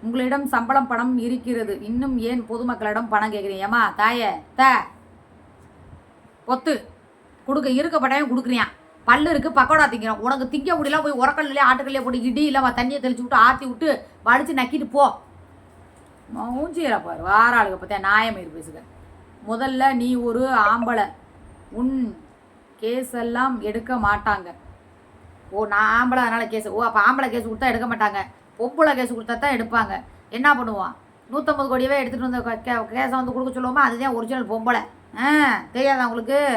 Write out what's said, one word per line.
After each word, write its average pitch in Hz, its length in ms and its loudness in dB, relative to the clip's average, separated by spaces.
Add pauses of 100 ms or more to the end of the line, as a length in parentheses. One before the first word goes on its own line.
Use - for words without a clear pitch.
உங்களிடம் 254 480 -2
சம்பளம் 254 360 0
பணம் 247 240 -2 (140)
இருக்கிறது, 233 460 -4 (160)
இன்னும் 254 280 -2 (120)
ஏன் 247 200 -2
பொதுமக்களிடம் 226 640 -4
பணம் 214 200 2
கேக்குறீங்க? 196 340 -6
ஏம்மா 233 160 2 (180)
தாயே, 226 300 2 (280)
த 262 40 6 (1800)
பொத்து 254 260 0 (760)
கொடுக்க, 277 220 0 (100)
இருக்க 320 200 -2
பட்டையும் 262 320 0
கொடுக்குறியான். 240 420 -2 (340)
பல்லு 294 260 4
இருக்கு, 285 160 0 (100)
பக்கோடா 302 320 6
திங்கிறோம். 220 340 -4
உனக்கு 262 280 -2
திங்க 294 240 -2
முடியல, 294 260 0
போய் 285 180 -2
உரக்கல்லையே 277 480 2
ஆட்டுக்கல்லையே 262 340 0
போட்டு 247 260 -2
இடி, 254 200 0
இல்ல 269 120 2
வா 254 80 4 (100)
தண்ணியை 262 220 -2
தெளிச்சு 247 240 -2
விட்டு 240 220 6
ஆத்தி 269 240 2
விட்டு 302 180 -2 (380)
வலிச்சு 269 320 2
நக்கிட்டு 262 360 -4
போ. 285 100 6 (1300)
மூஞ்சியில 277 600 -4 (100)
பாரு, 165 240 -10
வார 226 300 6
ஆளுங்க 190 220 0
பார்த்தா 190 260 -6
நியாயம் 214 320 2 (160)
பேசுக. 160 240 -16 (680)
முதல்ல 262 520 2
நீ 240 60 0 (200)
ஒரு 233 140 0 (300)
ஆம்பளை, 233 340 0 (720)
உன் 254 140 0 (880)
கேஸ் 247 320 -4 (120)
எல்லாம் 247 300 0 (140)
எடுக்க 226 240 -4 (140)
மாட்டாங்க. 202 420 0 (1000)
ஓ, 208 220 -2
நான் 214 240 4
ஆம்பளை 247 280 2
அதனால 226 280 0
கேஸ். 220 140 -4 (100)
ஓ, 226 100 0
அப்ப 220 200 2
ஆம்பளை 262 220 2
கேஸ் 226 200 -4
கொடுத்தா 240 220 -2
எடுக்க 226 220 -2
மாட்டாங்க, 208 280 0 (380)
பொம்பளை 285 380 2
கேஸ் 247 180 -2
கொடுத்தா 226 240 -6
தான் 277 160 0
எடுப்பாங்க. 226 400 -2 (420)
என்ன 262 100 4 (100)
பண்ணுவான்? 208 360 -6 (380)
நூத்தம்பது 285 400 0
கோடியவே 262 300 2
எடுத்துட்டு 254 260 -4
வந்த 247 180 -2
கே-, 226 220 -6
கே-, 233 260 -2
கேஸை 254 240 -2
வந்து 247 160 -2
கொடுக்க 254 220 -4
சொல்லுவோமா? 254 320 0
அதுதான் 240 320 -2
ஒரிஜினல் 226 320 -6
பொம்பளை. 226 300 0 (420)
ஆ, 269 40 2 (460)
தெரியாதா 262 340 2
உங்களுக்கு? 233 320 0 (180)